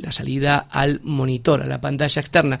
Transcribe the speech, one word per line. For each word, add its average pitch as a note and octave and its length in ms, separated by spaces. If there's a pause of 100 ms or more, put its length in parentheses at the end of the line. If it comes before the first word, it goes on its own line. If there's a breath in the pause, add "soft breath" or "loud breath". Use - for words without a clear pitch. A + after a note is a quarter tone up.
la D#3 100
salida C#3 460
al C#3 440
monitor, C3+ 600
a C3+ 40
la C3 140
pantalla C#3 400
externa. C#3+ 400